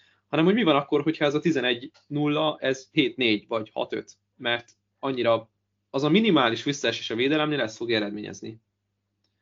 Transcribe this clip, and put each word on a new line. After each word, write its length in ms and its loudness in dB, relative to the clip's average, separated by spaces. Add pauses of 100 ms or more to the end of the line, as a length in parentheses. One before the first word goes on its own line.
(280)
hanem 160 2
hogy 100 4
mi 80 0
van 140 4
akkor, 260 0
hogyha 220 -2
ez 100 2
a 60 -2
tizenegy 500 -2 (160)
nulla, 540 -2
ez 320 -4
hét 240 2
négy 320 0
vagy 240 -4
hat 200 -4
öt, 200 -8 (240)
mert 340 -6 (280)
annyira 500 0 (420)
az 140 -2
a 40 2
minimális 540 4
visszaesés 480 -4
a 40 -4
védelemnél 460 0
ezt 160 -6
fog 160 -4
eredményezni. 680 -6 (800)